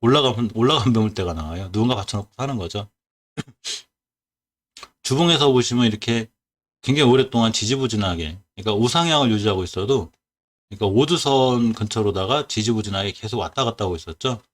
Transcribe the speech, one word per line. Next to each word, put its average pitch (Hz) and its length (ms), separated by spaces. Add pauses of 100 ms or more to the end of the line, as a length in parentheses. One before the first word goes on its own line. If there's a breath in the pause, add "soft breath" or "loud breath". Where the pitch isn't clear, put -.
올라가면, 120 540
올라간 127 380
매물대가 101 420
나와요. 80 380
누군가 113 240
받쳐놓고 101 400
사는 135 200
거죠. 101 320 (460)
<clears throat> - 1700
주봉에서 147 500
보시면 123 340
이렇게 110 420 (540)
굉장히 139 280
오랫동안 123 420
지지부진하게, 104 880 (160)
그러니까 104 200
우상향을 143 560
유지하고 101 340
있어도, 98 480 (560)
그러니까 104 180
오주선 127 840
근처로다가 107 760
지지부진하게 104 680
계속 110 260
왔다 104 260
갔다 110 220
하고 90 100
있었죠. 107 440 (140)